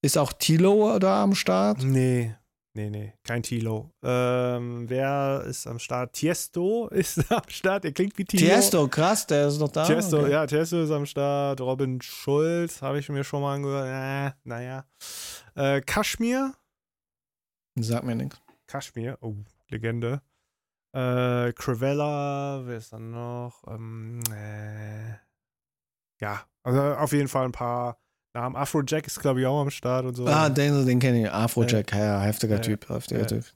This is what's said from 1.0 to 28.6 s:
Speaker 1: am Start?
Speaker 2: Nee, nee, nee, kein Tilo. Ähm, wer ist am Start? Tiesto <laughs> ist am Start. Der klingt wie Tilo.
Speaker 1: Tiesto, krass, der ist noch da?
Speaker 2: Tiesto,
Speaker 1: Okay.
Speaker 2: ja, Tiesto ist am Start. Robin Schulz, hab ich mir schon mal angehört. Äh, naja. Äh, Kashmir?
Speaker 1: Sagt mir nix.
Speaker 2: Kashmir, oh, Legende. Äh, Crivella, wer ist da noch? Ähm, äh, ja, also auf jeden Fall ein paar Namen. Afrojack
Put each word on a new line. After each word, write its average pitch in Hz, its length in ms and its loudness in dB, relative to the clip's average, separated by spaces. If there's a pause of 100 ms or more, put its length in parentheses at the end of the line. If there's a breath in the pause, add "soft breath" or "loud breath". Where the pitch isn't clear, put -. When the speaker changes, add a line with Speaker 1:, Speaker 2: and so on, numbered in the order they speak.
Speaker 1:
am 196 120 4
Start? 190 480 2
Speaker 2:
Nee, 127 520 2 (400)
nee, 107 160 -6
nee, 104 320 -10
kein 117 200 -4
Tilo. 113 500 -4 (120)
Ähm, 123 840 0
wer 139 580 0
ist - 180 -8
am 120 120 -10
Start? 123 340 -6
Tiesto 180 760 -2
<laughs> - 40 -14
ist - 400 0
am 226 160 2
Start. 190 360 0
Der 156 80 -2
klingt 196 260 -2
wie 196 80 -2
Tilo. 185 160 4 (120)
Speaker 1:
Tiesto, 202 340 6
krass, 180 380 2
der 147 220 4
ist 143 100 0
noch 147 140 0
da? 156 140 0
Speaker 2:
Tiesto, 165 320 4
Speaker 1:
Okay. 143 140 4
Speaker 2:
ja, 151 140 2
Tiesto 165 360 0
ist 151 80 0
am 143 160 0
Start. 143 560 -2
Robin 131 400 -2
Schulz, 165 800 -2
hab 135 140 -4
ich 139 120 -6
mir 139 160 -4
schon 143 160 -4
mal 139 140 -2
angehört. 139 340 -4
Äh, 135 480 -6 (100)
naja. 123 380 -10 (680 loud breath)
Äh, 139 260 2
Kashmir? 240 720 -2 (1300)
Speaker 1:
Sagt 117 240 -2
mir 117 120 -4
nix. 135 200 -6 (300)
Speaker 2:
Kashmir, 117 540 -10
oh, 110 160 -8 (320)
Legende. 117 520 -4 (760)
Äh, 123 560 0
Crivella, 139 1120 -2
wer 120 140 -8
ist 113 140 -16
da 113 60 -14
noch? 120 680 -10
Ähm, 113 520 -10 (120)
äh, 107 840 -10 (1040)
ja, 104 220 -6 (200)
also 127 180 2
auf 143 320 0
jeden 143 160 2
Fall 131 160 0
ein 127 80 -2
paar 120 460 -4 (340)
Namen. 123 240 -6
Afrojack 143 500 0